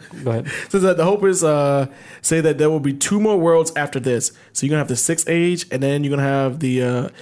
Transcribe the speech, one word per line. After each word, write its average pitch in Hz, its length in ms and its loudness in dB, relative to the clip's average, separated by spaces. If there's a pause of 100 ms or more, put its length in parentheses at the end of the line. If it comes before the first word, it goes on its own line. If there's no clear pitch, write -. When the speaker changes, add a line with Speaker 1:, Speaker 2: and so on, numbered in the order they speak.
(240)
Speaker 1:
Go 123 80 -2
ahead. 113 160 -4
Speaker 2:
it - 240 -10
says 196 120 2
that 185 140 4
the 160 60 2
hope 202 220 2
is, 185 180 2
uh, 143 440 2 (340)
say 165 200 0
that 151 160 2
there 151 120 4
will 156 100 0
be 139 140 -2
two 196 260 -2
more 214 180 2
worlds 165 380 2
after 143 240 -4
this. 120 320 -2 (220)
So - 120 -4
you're 139 60 0
gonna 151 80 2
have 135 80 -2
the 127 80 -4
sixth 160 340 -2
age, 170 420 0
and 131 120 -2
then 143 200 0
you're 143 120 -2
gonna 139 120 0
have 139 320 -2
the, 127 220 0
uh, 123 280 -2 (120)